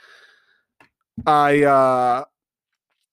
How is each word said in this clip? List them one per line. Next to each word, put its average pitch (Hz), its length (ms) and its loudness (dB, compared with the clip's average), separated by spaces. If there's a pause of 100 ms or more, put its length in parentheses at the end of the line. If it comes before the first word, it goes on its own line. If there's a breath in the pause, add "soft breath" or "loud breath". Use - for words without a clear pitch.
(1300 soft breath)
I, 147 380 2
uh, 131 600 0 (880)